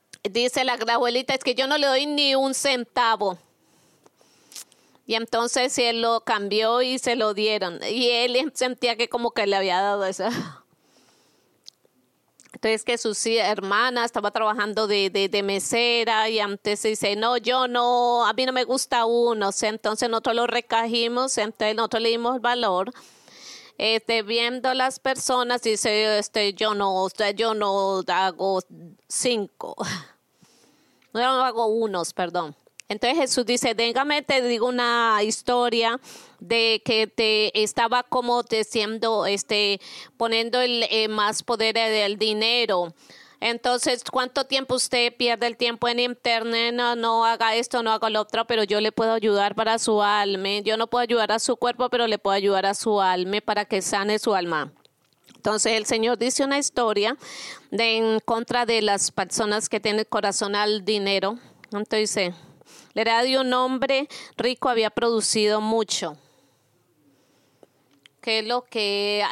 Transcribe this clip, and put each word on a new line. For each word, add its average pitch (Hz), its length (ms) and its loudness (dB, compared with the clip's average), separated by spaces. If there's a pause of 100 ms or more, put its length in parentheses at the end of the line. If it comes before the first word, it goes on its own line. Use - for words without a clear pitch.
(240)
dice 240 400 0
la 254 100 0
abuelita, 240 600 0
"Es 262 100 -4
que 247 120 0
yo 254 120 0
no 294 100 2
le 285 100 2
doy 269 180 2
ni 285 300 2
un 269 180 2
centavo". 233 840 0 (1700)
Y 220 60 0
entonces 240 640 0
él 233 240 0
lo 233 180 2
cambió 214 640 0
y 254 160 -2
se 240 160 0
lo 214 180 0
dieron. 202 460 -2 (100)
Y 240 200 0
él 247 440 0
sentía 247 420 -2
que 226 140 -2
como 240 220 -2
que 208 160 -2
le 196 80 2
había 190 260 2
dado 202 240 0
eso. 190 200 -4 (2250)
Entonces 220 300 -2
que 240 160 -2
su 214 160 -4
si-, 226 240 0
hermana 214 680 0
estaba 208 240 -2
trabajando 214 560 -2
de, 202 240 2
de, 196 180 0
de 202 140 -2
mesera 220 880 0
y 220 100 0
antes 202 440 -4
dice, 214 320 0
"No, 233 220 0
yo 254 300 0
no, 240 560 2
a 214 100 2
mí 254 120 0
no 254 80 0
me 254 120 0
gusta 247 400 0
uno". 233 440 2
O - 20 -2
sea, 214 180 -2
entonces 220 400 -2
nosotros 226 260 0
lo 233 100 2
recajimos, 233 920 0
entonces 214 360 -2
nosotros 226 280 -2
le 226 60 2
dimos 233 300 0
valor. 226 540 0 (840)
Este, 226 420 0
viendo 233 540 -2
las 262 240 0
personas, 247 640 0
dice, 214 560 2
este, 208 340 -2
"Yo 214 220 0
no, 196 280 0
o 190 60 0
sea, 202 220 0
yo 220 240 0
no 196 520 0
hago 185 540 0 (460)
cinco". - 720 -4
<laughs> 185 420 -8 (960)
No, 220 80 -4
yo 247 40 2
no 262 180 2
hago 233 220 0
unos, 214 480 0
perdón. 170 420 -4 (320)
Entonces 240 320 0
Jesús 262 260 0
dice, 240 300 0
"Déjame, 262 480 0
te 269 180 2
digo 240 260 2
una 240 540 2
historia 233 800 0 (400)
de 226 440 2
que 220 220 2
te 214 580 2
estaba 233 380 2
como 240 420 0
diciendo, 220 840 -2
este, 202 520 0 (380)
poniendo 226 420 0
el, 240 300 0
eh, 220 180 0
más 214 360 -2
poder 220 320 0
del 214 420 0
dinero". 214 800 0 (460)
Entonces, 240 680 -2
¿cuánto 254 340 -2
tiempo 262 300 -2
usted 240 400 0
pierde 240 300 0
el 233 100 -2
tiempo 240 320 -2
en 240 120 0
internet? 233 720 0
"No, 240 220 0
no 226 300 2
haga 226 300 2
esto, 233 280 -2
no 220 80 0
haga 220 180 0
lo 214 120 0
otro, 220 240 -2
pero 226 180 0
yo 208 180 0
le 214 100 0
puedo 226 220 0
ayudar 202 400 2
para 220 240 0
su 214 240 2
alma. 202 640 0
Yo 220 120 0
no 226 120 0
puedo 240 160 0
ayudar 226 280 2
a 220 80 2
su 247 180 -2
cuerpo, 240 320 -2
pero 240 180 0
le 208 100 0
puedo 196 180 0
ayudar 196 300 2
a 196 80 2
su 208 280 0
alma 185 400 0
para 208 240 -2
que 208 180 -2
sane 208 340 0
su 214 160 0
alma". 165 400 -2 (640)
Entonces, 214 380 0
el 220 120 0
Señor 226 320 0
dice 254 260 0
una 277 140 0
historia 233 600 0 (520)
de, 226 280 0
en 220 220 2
contra 240 460 -2
de 226 160 2
las 202 300 0
personas 208 580 -2
que 214 100 -2
tienen 214 300 -2
corazón 202 460 -2
al 208 280 0
dinero. 196 540 0 (280)
Entonces 214 340 -4
dice, 202 340 0 (600)
"La 214 100 0
heredad 226 200 2
de 262 160 4
un 254 140 0
hombre 262 560 0 (260)
rico 240 320 -2
había 226 220 2
producido 214 720 0
mucho". 214 560 -2 (2000)
¿Qué 220 200 -2
es 214 60 -4
lo 247 200 -2
que 208 640 -2